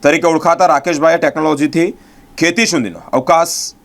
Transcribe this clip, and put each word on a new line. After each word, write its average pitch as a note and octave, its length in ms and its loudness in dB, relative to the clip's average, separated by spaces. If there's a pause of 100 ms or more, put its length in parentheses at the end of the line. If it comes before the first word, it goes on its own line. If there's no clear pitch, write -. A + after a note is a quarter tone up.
તરીકે D#3 240 2
ઓળખાતા E3+ 400 2
રાકેશભાઈએ D#3+ 500 0
ટેકનોલોજીથી D#3 800 -2 (400)
ખેતી E3+ 280 0
સુધીનો G#2+ 340 -4 (140)
અવકાશ E3 720 0